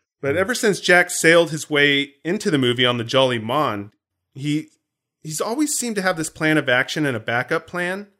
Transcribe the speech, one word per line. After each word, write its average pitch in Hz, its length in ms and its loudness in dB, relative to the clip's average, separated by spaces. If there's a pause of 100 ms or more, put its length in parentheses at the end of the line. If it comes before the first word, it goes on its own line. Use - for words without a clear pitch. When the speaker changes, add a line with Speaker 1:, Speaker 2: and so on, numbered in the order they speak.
(200)
Speaker 1:
But 139 140 -2
Speaker 2:
Hmm. 165 60 -4
Speaker 1:
ever 220 160 -2
since - 240 0
Jack 175 320 2
sailed 165 400 4
his 156 180 -8
way 143 540 2
into 202 260 -2
the 151 80 2
movie 123 280 2
on 123 120 2
the 117 60 -4
Jolly 127 360 2
Mon, 110 520 -4 (420)
he, 147 360 -4 (520)
he's 156 200 -8
always 285 340 -2
seemed 233 220 -4
to 190 40 0
have 185 160 0
this 156 120 -4
plan 156 280 0
of 131 120 0
action 131 360 0
and 131 100 0
a 107 40 -6
backup 123 480 -2
plan. 185 400 -6 (120)